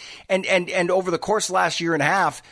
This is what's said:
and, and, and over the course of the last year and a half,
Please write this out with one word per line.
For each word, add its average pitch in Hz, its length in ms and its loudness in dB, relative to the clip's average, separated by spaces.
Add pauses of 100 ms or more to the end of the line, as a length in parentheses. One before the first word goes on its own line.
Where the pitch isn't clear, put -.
(280)
and, 190 180 0
and, 175 220 2
and 175 220 0
over 180 220 2
the 165 60 0
course 208 260 -2
of 180 80 -6
the - 20 0
last 185 260 0
year 165 140 0
and 147 80 0
a 143 40 2
half, 170 460 0